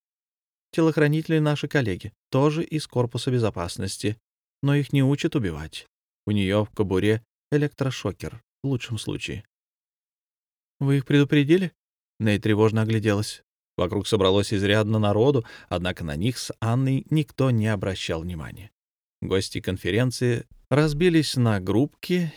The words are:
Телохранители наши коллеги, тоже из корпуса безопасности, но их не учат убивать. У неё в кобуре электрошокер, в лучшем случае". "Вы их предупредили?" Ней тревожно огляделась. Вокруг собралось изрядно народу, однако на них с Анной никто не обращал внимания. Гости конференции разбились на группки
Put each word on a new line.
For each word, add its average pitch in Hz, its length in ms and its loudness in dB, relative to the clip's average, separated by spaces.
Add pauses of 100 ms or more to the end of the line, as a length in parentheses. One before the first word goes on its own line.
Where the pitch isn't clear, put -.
(720)
Телохранители 160 640 2
наши 147 300 0
коллеги, 107 440 -2 (180)
тоже 151 340 2
из - 240 -6
корпуса 123 420 -2
безопасности, 104 880 -2 (420)
но 139 140 2
их 143 180 0
не 139 120 4
учат 143 320 0
убивать. 80 500 -6 (400)
У 104 60 -2
неё 104 320 2
в 104 60 -10
кобуре 101 540 0 (280)
электрошокер, 131 920 -4 (200)
в 135 60 -4
лучшем 120 300 -4
случае". - 460 -8 (1400)
"Вы 139 180 2
их 135 80 -4
предупредили?" 147 640 4 (480)
Ней 104 180 2
тревожно 107 440 2
огляделась. 110 600 0 (340)
Вокруг 92 300 -2
собралось 98 460 2
изрядно 104 480 2
народу, 113 440 2 (240)
однако 90 360 -4
на 76 100 -6
них 104 240 -2
с - 220 -10
Анной 131 500 0
никто 143 400 0
не 110 160 2
обращал 95 560 -4
внимания. 80 480 -10 (500)
Гости 95 400 -2
конференции 117 840 -2 (240)
разбились 156 640 2
на 113 220 2
группки 147 800 -2